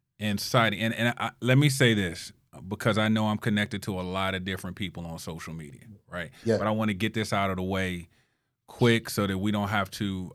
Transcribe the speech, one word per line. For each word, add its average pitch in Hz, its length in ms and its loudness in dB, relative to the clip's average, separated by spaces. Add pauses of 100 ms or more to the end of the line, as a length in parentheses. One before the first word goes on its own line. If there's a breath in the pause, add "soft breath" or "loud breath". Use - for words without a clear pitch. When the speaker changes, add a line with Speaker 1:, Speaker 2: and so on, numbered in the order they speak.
(180)
Speaker 1:
in 104 220 -2
society. 110 400 2
And, 110 160 0
and 117 240 0
I, 110 120 -2 (100)
let 127 180 6
me 147 100 6
say 131 240 4
this, - 380 -2 (360)
because 101 300 0
I 110 120 4
know 110 180 2
I'm 107 100 0
connected 104 460 0
to 95 160 -4
a - 20 -4
lot 95 320 -2
of 92 120 -4
different 92 300 -6
people 87 300 -8
on 82 140 -10
social 80 340 -10
media, 73 280 -12 (280)
right? 87 220 -8 (140 loud breath)
Speaker 2:
Yeah. 110 120 4
Speaker 1:
But 98 100 0
I 110 40 2
wanna 107 240 0
get 107 180 -2
this 110 200 -2
out 98 180 2
of 90 60 -4
the 92 60 -4
way 92 440 -4 (600)
quick 117 420 4
so 104 160 0
that 95 120 0
we 101 140 0
don't 104 180 0
have 101 200 0
to 95 460 -6